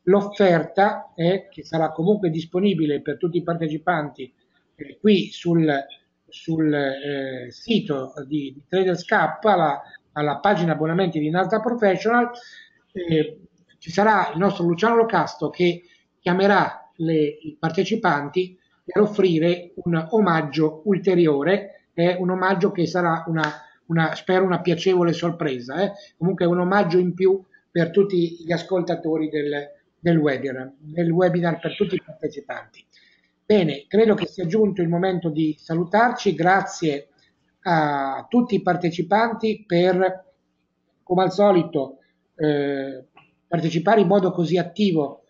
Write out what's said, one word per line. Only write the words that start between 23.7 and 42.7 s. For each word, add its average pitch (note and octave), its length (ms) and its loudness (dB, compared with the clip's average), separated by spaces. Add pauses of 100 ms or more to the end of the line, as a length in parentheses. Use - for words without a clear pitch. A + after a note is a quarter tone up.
una, E3 280 0
spero F#3 280 0
una F3+ 180 0
piacevole F3 520 2
sorpresa, D#3 680 -4
eh. G3 80 -2 (260)
Comunque F3 280 -2
un F3 140 2
omaggio F3+ 380 2
in F3+ 160 2
più F#3+ 280 2 (280)
per E3 220 0
tutti F#3 520 0
gli E3 80 -4
ascoltatori E3 800 -4
del, D3 400 -6 (300)
del E3+ 180 2
webinar, C3+ 600 -2
del E3 340 -4
webinar E3+ 480 0
per D#3 160 -8
tutti F3+ 200 -2
i - 80 -4
partecipanti. - 840 -12 (600)
Bene, D#3+ 420 2
credo G#3+ 280 4
che D#3+ 120 -4
sia F3+ 180 -8
giunto G3 360 0
il E3 60 0
momento E3+ 420 -2
di D#3 300 -2
salutarci, F#3+ 720 0
grazie E3 760 0 (520)
a C#3+ 680 -2
tutti A#3 260 2
i E3+ 60 0
partecipanti G3+ 1040 -2
per, F#3 600 2 (800)
come F#3 200 2
al F#3 80 0
solito, E3+ 680 2 (360)
eh, C#3 720 -2 (420)